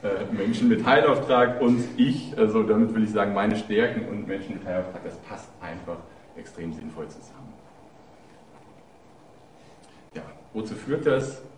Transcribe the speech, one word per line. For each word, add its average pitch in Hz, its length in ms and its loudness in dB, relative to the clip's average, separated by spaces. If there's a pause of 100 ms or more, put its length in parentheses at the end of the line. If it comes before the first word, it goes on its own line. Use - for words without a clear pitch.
Äh, 98 300 -4
Menschen 113 360 2
mit 110 180 4
Heilauftrag 127 720 4
und 120 220 4 (140)
ich, - 420 2
also 107 240 4
damit 110 320 4
will 110 100 2
ich 101 60 -2
sagen, 101 240 0
meine 107 220 0
Stärken 214 520 0
und 104 200 -8
Menschen 98 260 -8
mit 95 100 -12
Heilauftrag, 90 380 -6
das - 160 -12
passt - 300 -16 (120)
einfach 85 360 -12 (400)
extrem 85 360 -12
sinnvoll 78 360 -12
zusammen. - 440 -20 (2500)
Ja, - 80 -12 (300)
wozu 110 220 -8
führt 135 320 -2
das? 135 360 0 (160)